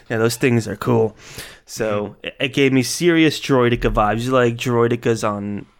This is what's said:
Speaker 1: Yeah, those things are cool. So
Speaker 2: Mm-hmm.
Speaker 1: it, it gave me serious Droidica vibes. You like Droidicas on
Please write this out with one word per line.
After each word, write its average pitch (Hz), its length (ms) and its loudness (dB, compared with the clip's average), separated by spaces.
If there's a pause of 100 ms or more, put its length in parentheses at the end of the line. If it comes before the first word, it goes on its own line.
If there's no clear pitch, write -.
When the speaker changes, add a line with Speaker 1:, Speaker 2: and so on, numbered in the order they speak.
Speaker 1:
Yeah, 117 100 -4
those 117 180 0
things 120 300 0
are 98 100 -8
cool. 113 380 0 (520)
So 104 380 -4
Speaker 2:
Mm-hmm. - 240 -12
Speaker 1:
it, - 120 -14
it 131 140 -12
gave 135 180 2
me 131 100 4
serious 160 580 2
Droidica 120 520 2
vibes. 107 320 0
You 127 80 -4
like 120 240 2
Droidicas 117 720 0
on 101 380 -8 (140)